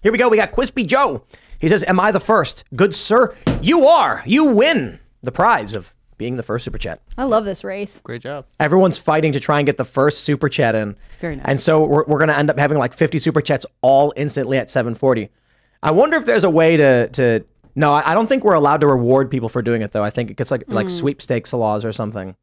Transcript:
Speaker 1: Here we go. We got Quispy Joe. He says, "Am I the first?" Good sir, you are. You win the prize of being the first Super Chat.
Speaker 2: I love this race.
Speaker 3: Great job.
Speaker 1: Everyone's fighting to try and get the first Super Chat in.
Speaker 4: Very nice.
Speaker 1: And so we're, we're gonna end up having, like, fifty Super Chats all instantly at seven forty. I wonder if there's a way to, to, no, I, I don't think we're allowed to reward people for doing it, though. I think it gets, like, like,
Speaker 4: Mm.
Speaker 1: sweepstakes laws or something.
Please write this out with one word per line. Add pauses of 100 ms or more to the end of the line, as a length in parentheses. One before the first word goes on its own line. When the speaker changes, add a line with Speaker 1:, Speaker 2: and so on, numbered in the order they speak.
Speaker 1:
Here
we
go.
We
got
Quispy
Joe. (340)
He
says,
"Am
I
the
first?" (120)
Good
sir, (280)
you
are.
You
win (220)
the
prize
of (220)
being
the
first
Super
Chat. (180)
Speaker 2:
I
love
this
race.
Speaker 3:
Great
job. (160)
Speaker 1:
Everyone's
fighting
to
try
and
get
the
first
Super
Chat
in. (240)
Speaker 4:
Very
nice.
Speaker 1:
And
so
we're,
we're
gonna
end
up
having,
like,
fifty
Super
Chats (140)
all
instantly
at
seven
forty. (520)
I
wonder
if
there's
a
way
to,
to, (300)
no,
I,
I
don't
think
we're
allowed
to
reward
people
for
doing
it,
though.
I
think
it
gets,
like,
like,
Speaker 4:
Mm.
Speaker 1:
sweepstakes
laws
or
something.